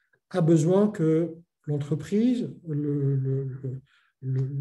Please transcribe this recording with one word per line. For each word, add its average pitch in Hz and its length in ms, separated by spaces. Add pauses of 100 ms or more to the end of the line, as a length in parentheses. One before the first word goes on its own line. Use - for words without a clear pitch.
(300)
a 180 120
besoin 170 480
que 165 440 (320)
l'entreprise, 196 840 (180)
le, 143 480
le, - 0
le, 135 640 (400)
le, 131 200 (200)